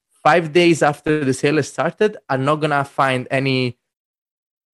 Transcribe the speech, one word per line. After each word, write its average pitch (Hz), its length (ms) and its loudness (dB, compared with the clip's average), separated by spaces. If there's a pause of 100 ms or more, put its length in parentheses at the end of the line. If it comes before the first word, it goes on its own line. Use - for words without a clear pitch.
(220)
five 160 300 2
days 170 300 4
after 151 420 0
the 131 80 0
sale 147 240 0
has 143 120 -2
started 208 500 -2 (100)
are 135 80 -2 (120)
not 151 80 2
gonna 143 280 -2
find 131 460 -2
any, 131 480 -2 (960)